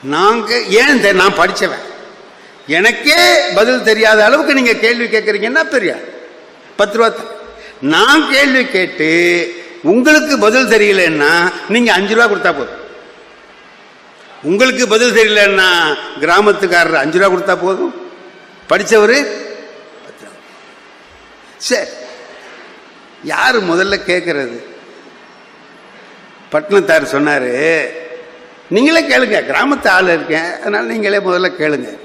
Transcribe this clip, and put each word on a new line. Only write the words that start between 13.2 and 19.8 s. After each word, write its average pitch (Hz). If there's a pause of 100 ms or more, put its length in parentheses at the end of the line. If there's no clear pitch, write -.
உங்களுக்கு 233
பதில் 226
தெரியலன்னா 190 (240)
கிராமத்துக்காரர் 175
அஞ்சு 156
ரூபா 190
கொடுத்தா 180
போதும், 190 (720)
படிச்சவரு 208
பத்து -